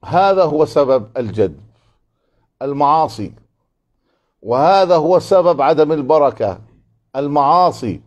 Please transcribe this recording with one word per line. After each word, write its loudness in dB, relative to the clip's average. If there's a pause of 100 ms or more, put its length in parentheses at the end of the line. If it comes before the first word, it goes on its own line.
هذا 2
هو 0
سبب 0 (100)
الجدب، -4 (1000)
المعاصي، -2 (1080)
وهذا 2
هو 2
سبب 0
عدم 2
البركة، -2 (560)
المعاصي. -2